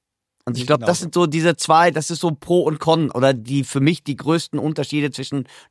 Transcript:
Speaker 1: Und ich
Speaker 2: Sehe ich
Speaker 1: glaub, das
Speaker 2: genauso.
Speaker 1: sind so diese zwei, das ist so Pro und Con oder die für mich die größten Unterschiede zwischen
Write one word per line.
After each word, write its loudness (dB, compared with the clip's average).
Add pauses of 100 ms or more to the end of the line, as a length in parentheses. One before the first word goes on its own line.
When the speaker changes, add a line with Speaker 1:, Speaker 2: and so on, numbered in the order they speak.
(440)
Speaker 1:
Und -6
ich -6
Speaker 2:
Sehe -6
ich -8
Speaker 1:
glaub, 2
das -6
Speaker 2:
genauso. 2
Speaker 1:
sind -8
so 4
diese 2
zwei, 4
das -4
ist -6
so 0
Pro 0
und -2
Con 2
oder 2
die -4
für -2
mich 2
die -6
größten -2
Unterschiede -4
zwischen -8 (240)